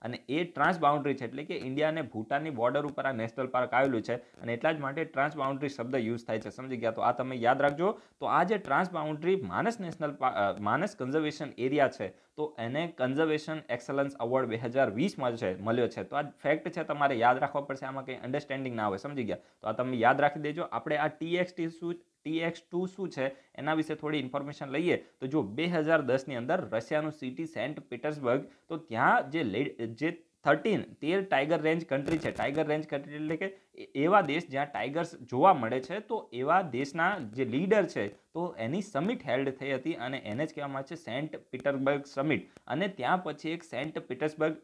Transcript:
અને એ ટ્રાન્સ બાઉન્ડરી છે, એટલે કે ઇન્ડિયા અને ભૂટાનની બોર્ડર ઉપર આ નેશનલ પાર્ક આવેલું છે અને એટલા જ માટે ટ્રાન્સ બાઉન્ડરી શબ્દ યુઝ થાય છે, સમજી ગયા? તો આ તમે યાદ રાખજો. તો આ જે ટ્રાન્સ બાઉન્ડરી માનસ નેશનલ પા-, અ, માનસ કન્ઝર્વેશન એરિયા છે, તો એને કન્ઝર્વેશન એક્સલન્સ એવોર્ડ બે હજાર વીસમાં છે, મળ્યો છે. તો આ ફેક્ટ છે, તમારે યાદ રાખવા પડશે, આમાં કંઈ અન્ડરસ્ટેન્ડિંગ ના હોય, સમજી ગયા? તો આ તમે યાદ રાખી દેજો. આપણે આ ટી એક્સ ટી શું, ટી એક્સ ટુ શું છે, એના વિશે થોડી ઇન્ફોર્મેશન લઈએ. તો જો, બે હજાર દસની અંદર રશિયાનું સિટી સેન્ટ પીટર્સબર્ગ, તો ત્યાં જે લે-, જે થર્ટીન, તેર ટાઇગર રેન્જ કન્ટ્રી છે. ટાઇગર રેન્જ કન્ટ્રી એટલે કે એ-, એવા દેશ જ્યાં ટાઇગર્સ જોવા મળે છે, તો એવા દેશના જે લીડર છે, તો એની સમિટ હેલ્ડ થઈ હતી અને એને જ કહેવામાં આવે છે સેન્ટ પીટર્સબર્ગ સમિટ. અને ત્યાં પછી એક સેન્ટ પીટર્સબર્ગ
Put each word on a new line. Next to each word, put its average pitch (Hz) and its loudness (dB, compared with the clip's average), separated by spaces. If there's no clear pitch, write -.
અને 117 -6
એ 156 0
ટ્રાન્સ 165 2
બાઉન્ડરી 143 4
છે, 127 -8
એટલે - -8
કે 180 -6
ઇન્ડિયા 139 0
અને 156 -2
ભૂટાનની 139 -4
બોર્ડર 135 2
ઉપર 135 -4
આ 135 0
નેશનલ 113 -4
પાર્ક 127 0
આવેલું 127 4
છે 120 -2
અને - -8
એટલા 156 2
જ 156 -4
માટે 143 -4
ટ્રાન્સ 147 0
બાઉન્ડરી 139 -2
શબ્દ 131 -4
યુઝ 117 -2
થાય 110 0
છે, 104 -8
સમજી 131 -8
ગયા? 113 0
તો 113 -4
આ 120 4
તમે 131 -4
યાદ 127 4
રાખજો. 156 2
તો 139 -4
આ 139 6
જે 202 2
ટ્રાન્સ 180 2
બાઉન્ડરી 156 0
માનસ 190 0
નેશનલ 156 -4
પા-, 131 0
અ, 101 2
માનસ 135 0
કન્ઝર્વેશન 147 -2
એરિયા 135 4
છે, 98 -6
તો - -8
એને 147 -4
કન્ઝર્વેશન 151 2
એક્સલન્સ 139 -2
એવોર્ડ 127 0
બે 110 -2
હજાર 123 2
વીસમાં 123 0
છે, 92 -2
મળ્યો 113 2
છે. 98 -6
તો 139 -6
આ 147 0
ફેક્ટ 156 -2
છે, 160 -4
તમારે 143 2
યાદ 120 6
રાખવા 143 0
પડશે, 135 -6
આમાં 135 -6
કંઈ 135 -8
અન્ડરસ્ટેન્ડિંગ 131 -4
ના 107 2
હોય, 98 0
સમજી 143 -4
ગયા? 98 -2
તો - -10
આ 110 0
તમે 127 -2
યાદ 127 6
રાખી 147 4
દેજો. 151 -4
આપણે 151 -2
આ 151 2
ટી 165 -4
એક્સ 180 0
ટી 165 -2
શું, 170 -6
ટી 160 -2
એક્સ 165 -2
ટુ 180 -2
શું 185 -6
છે, 135 -2
એના 151 0
વિશે 156 0
થોડી 151 -2
ઇન્ફોર્મેશન 139 -6
લઈએ. 151 2
તો - -6
જો, 143 2
બે 113 -2
હજાર 160 4
દસની 131 0
અંદર 131 -2
રશિયાનું 151 0
સિટી 135 -6
સેન્ટ 139 -6
પીટર્સબર્ગ, 139 0
તો 165 -6
ત્યાં 135 2
જે 160 0
લે-, 117 -2
જે 151 -4
થર્ટીન, 151 4
તેર 185 -2
ટાઇગર 151 2
રેન્જ 160 2
કન્ટ્રી 143 0
છે. 123 -4
ટાઇગર 143 0
રેન્જ 151 -2
કન્ટ્રી 143 -6
એટલે 151 -4
કે 190 -6
એ-, - -14
એવા 170 6
દેશ 160 0
જ્યાં 135 -2
ટાઇગર્સ 139 -4
જોવા 139 6
મળે 123 0
છે, 175 -6
તો - -6
એવા 147 2
દેશના 165 0
જે 123 -4
લીડર 180 4
છે, 107 -4
તો 170 -4
એની 143 -2
સમિટ 190 -2
હેલ્ડ 135 0
થઈ 131 -4
હતી 160 -2
અને 131 -6
એને 117 -4
જ 156 -10
કહેવામાં 139 -6
આવે 160 -12
છે - -14
સેન્ટ 143 -6
પીટર્સબર્ગ 139 0
સમિટ. 135 0
અને 180 -2
ત્યાં 170 0
પછી 156 -6
એક 170 -6
સેન્ટ 151 -6
પીટર્સબર્ગ 156 -2